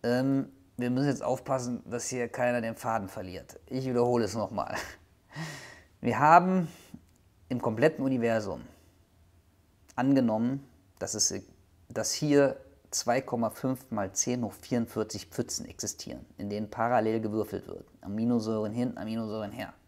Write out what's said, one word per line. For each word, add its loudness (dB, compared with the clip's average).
Ähm, 2
wir 0
müssen 2
jetzt 0
aufpassen, -2
dass -6
hier -2
keiner 0
den -4
Faden -2
verliert. -12
Ich -4
wiederhole 4
es -4
nochmal. -4
Wir 0
haben 8
im -2
kompletten 2
Universum 0
angenommen, 2
dass -4
es, 0
dass -4
hier 6
zwei 0
Komma -2
fünf -4
mal -2
zehn -2
hoch -4
vierundvierzig -2
Pfützen -6
existieren, -10
in -6
denen -6
parallel 2
gewürfelt -2
wird. -12
Aminosäuren 0
hin, -2
Aminosäuren -6
her. -10